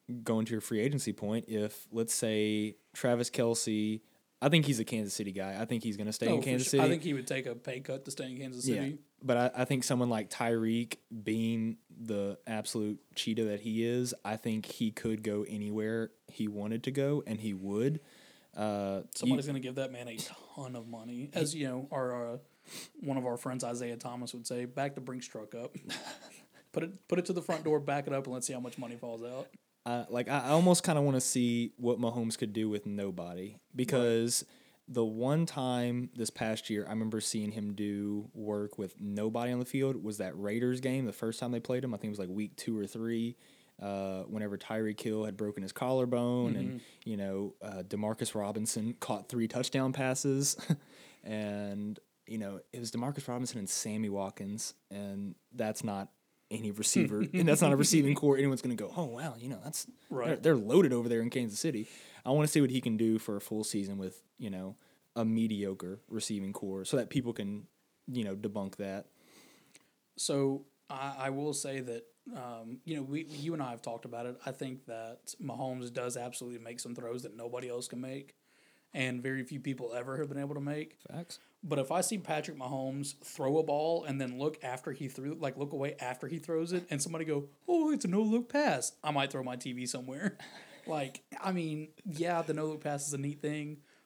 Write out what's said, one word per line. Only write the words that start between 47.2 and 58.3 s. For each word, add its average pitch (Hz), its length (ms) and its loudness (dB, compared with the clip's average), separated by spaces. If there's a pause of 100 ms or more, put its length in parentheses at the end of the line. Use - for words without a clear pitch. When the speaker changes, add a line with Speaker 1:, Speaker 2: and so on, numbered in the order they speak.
Speaker 1:
uh, 98 200 -6
Demarcus 107 540 -2
Robinson 107 640 0
caught 104 280 -2
three 117 200 0
touchdown 131 440 0
passes. 135 640 2 (120)
<laughs> - 560 -4
And, 104 760 -4 (280)
you 113 120 -6
know, 101 220 -6 (120)
it 123 80 -10
was 117 120 -6
Demarcus 139 360 -2
Robinson 123 300 -2
and 98 100 -4
Sammy 110 400 -2
Watkins, 98 680 -4 (160)
and 101 440 -8 (180)
that's 110 320 -2
not 101 240 -2 (420)
any 110 200 -4
receiver, - 500 4 (120)
and 175 160 4
that's 151 140 8
not 147 100 8
a 139 40 6
Speaker 2:
<laughs> 143 80 6
Speaker 1:
receiving 143 300 6
core 143 220 6